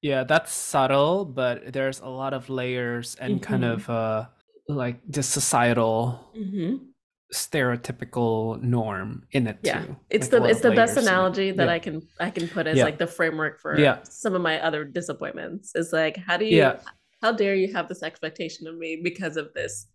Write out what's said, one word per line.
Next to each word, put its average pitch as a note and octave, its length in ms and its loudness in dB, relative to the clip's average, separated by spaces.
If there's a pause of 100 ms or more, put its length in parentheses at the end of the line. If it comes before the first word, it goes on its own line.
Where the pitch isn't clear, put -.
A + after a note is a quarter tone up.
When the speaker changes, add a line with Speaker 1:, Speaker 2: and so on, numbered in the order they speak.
Speaker 1:
Yeah, C3+ 220 0
that's D#3 300 2
subtle, C#3+ 720 2
but B2+ 480 -4
there's C3+ 260 -2
a - 80 -12
lot C3 260 -6
of B2+ 160 -8
layers B2 640 -4
and C3 260 -4
kind B2+ 220 0
Speaker 2:
Mm-hmm. A#2 100 0
Speaker 1:
of, A#2 160 -6
uh, A2 380 -2 (420)
like, B2 400 -4
just C#3+ 220 -2
societal A#2+ 1040 2
Speaker 2:
Mm-hmm. G3 420 -4 (560)
Speaker 1:
stereotypical A#2+ 1300 -2
norm A2 680 -2
in B2+ 160 2
it G#2+ 160 -6
Speaker 2:
Yeah. E3+ 200 -2
Speaker 1:
too. - 120 -12 (140)
Speaker 2:
It's - 160 0
Speaker 1:
Like, - 60 0
Speaker 2:
the, B3+ 60 6
Speaker 1:
a - 20 8
lot - 100 4
Speaker 2:
it's A3+ 100 4
Speaker 1:
of - 120 -4
Speaker 2:
the F#3+ 40 4
best A3+ 200 4
Speaker 1:
layers A#3 120 4
in F#3 60 4
it. - 40 4
Speaker 2:
analogy F#3+ 340 2
that F#3 160 2
Speaker 1:
Yeah. E3+ 60 2
Speaker 2:
I E3 60 -2
can, D#3+ 220 -8 (200)
I E3+ 80 -2
can E3+ 180 -6
put E3 200 -4
as, D#3 100 2
Speaker 1:
Yeah. - 80 6
Speaker 2:
like, D3+ 140 -2
the E3+ 80 0
framework D#3+ 520 -2
for D3+ 180 -2
Speaker 1:
Yeah. C#3+ 260 6
Speaker 2:
some - 300 -4
of F#3 80 0
my D#3+ 200 0
other D3+ 240 -2
disappointments. - 920 -8
It's E3 160 -2
like, D#3+ 260 0
how F3+ 200 -2
do F3 80 0
you, E3+ 120 6
Speaker 1:
Yeah. C#3 220 6 (420)
Speaker 2:
how A3+ 120 4
dare G3+ 220 2
you F#3+ 180 0
have F3 160 -4
this F3+ 120 -12
expectation D#3+ 680 -10
of E3 100 -14
me D#3+ 260 -8
because F3 320 -6
of D3+ 180 -6
this D3 420 -10